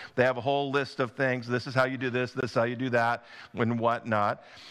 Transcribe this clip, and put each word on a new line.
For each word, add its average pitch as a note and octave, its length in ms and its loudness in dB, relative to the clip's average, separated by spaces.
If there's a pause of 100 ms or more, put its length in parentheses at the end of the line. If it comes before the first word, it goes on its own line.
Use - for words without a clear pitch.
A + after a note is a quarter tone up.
(140)
They B2+ 100 4
have B2+ 140 2
a A#2+ 40 -8
whole C#3 300 0
list C#3 300 0
of A#2+ 100 -2
things. B2+ 340 0
This A#2+ 220 -2
is B2 80 -4
how C3 80 4
you C3 140 -2
do C3+ 120 -2
this, B2 220 -2
this C3 200 -4
is - 40 -4
how A#2 80 4
you B2 140 -2
do C3 140 -2
that, A#2 340 2 (280)
and A#2 240 0
whatnot. A2+ 680 0 (260)